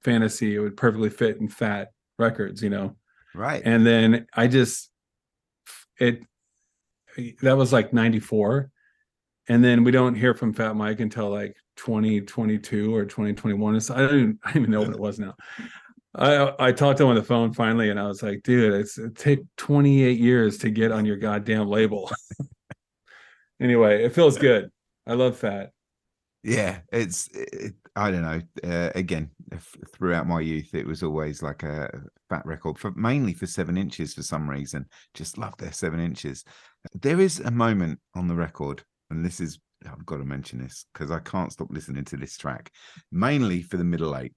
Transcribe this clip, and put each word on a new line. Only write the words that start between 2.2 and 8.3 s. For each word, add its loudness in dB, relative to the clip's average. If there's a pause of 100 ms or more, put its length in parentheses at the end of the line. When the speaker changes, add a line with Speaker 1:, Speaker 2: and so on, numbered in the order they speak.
Speaker 1:
you -2
know? -4 (360)
Speaker 2:
Right. -6
Speaker 1:
And 6
then 6
I 2
just, 2 (1080)
it, 0 (1160)
that 4
was, 2
like, 2
ninety-four. 0 (760)